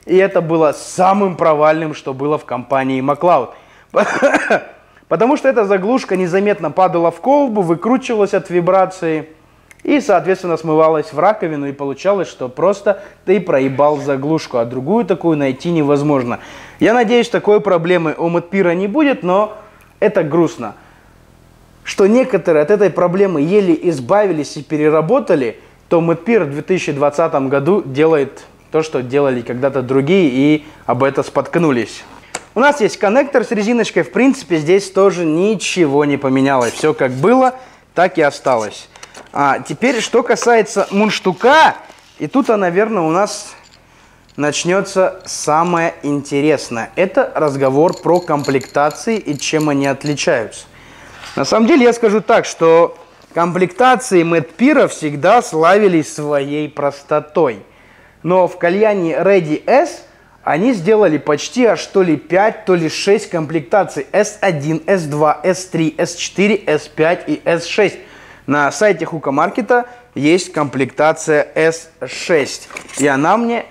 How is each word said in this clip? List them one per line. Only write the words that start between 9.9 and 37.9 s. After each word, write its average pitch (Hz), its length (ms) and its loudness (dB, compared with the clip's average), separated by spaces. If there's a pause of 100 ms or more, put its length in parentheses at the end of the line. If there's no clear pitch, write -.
соответственно, 180 560 0
смывалась 156 560 0
в 139 60 -6
раковину, 165 480 0
и 139 60 -8
получалось, 143 560 -4
что 127 200 -10
просто 196 540 -2 (220)
ты 196 160 2
проебал 143 580 0
заглушку, 139 600 -4
а 117 60 0
другую 135 400 -2
такую 170 320 0
найти 139 340 -4
невозможно. 143 680 0 (400)
Я 196 120 4
надеюсь, 233 360 2
такой 208 320 2
проблемы 170 580 0
у 165 100 -2
Медпира 170 460 0
не 190 140 -2
будет, 262 340 0
но 190 340 0 (440)
это 196 240 2
грустно. 143 500 -2 (1080)
Что 196 240 0
некоторые 190 560 2
от 202 80 2
этой 202 180 4
проблемы 175 520 0
еле 180 360 2 (120)
избавились 160 680 -2
и 147 80 -12
переработали, 156 960 0 (280)
то 170 120 2
Медпир 170 420 0
в 147 80 -4
две 147 120 -8
тысячи 180 280 -2
двадцатом 143 580 0
году 143 320 2
делает 143 640 0 (300)
то, 156 100 0
что 151 220 -6
делали 131 360 0
когда-то 127 420 -4
другие, 139 500 2
и 147 320 2 (200)
об 123 200 0
это 135 180 0
споткнулись. 139 800 -2 (540)
У 214 40 -2
нас 285 200 2
есть 196 160 0
коннектор 247 480 0
с - 60 -10
резиночкой, 214 520 0
в - 80 -6
принципе, 233 460 0
здесь 175 340 0
тоже 180 360 2
ничего 160 800 0
не 143 100 0
поменялось. 135 560 0
Все 156 220 -2
как 131 180 -2
было, 247 420 2 (380)